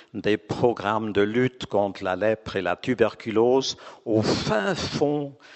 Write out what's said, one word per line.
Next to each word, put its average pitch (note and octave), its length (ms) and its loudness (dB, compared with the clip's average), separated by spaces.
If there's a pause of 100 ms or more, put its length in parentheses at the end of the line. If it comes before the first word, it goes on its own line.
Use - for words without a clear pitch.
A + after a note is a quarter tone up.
(140)
des G#2+ 240 0
programmes A2 720 0
de G2 100 4
lutte A#2 440 0
contre G2+ 360 -2
la F#2 140 -2
lèpre G#2+ 400 -2
et G2+ 60 -2
la F2 160 -2
tuberculose A#2+ 1000 2 (300)
au A2 160 2
fin G3+ 520 0
fond D3 600 -2 (200)